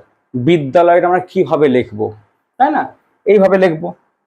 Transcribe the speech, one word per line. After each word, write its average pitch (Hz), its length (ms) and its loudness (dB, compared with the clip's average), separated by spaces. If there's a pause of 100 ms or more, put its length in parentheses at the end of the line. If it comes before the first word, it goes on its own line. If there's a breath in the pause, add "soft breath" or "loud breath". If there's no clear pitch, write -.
(340)
বিদ্যালয়টা 170 760 0
আমরা 180 220 -2
কিভাবে 156 340 0 (100)
লিখব, 107 240 -4 (600)
তাই 269 120 2
না? 160 120 -4 (420)
এইভাবে 190 320 2
লিখব, 170 260 0 (440)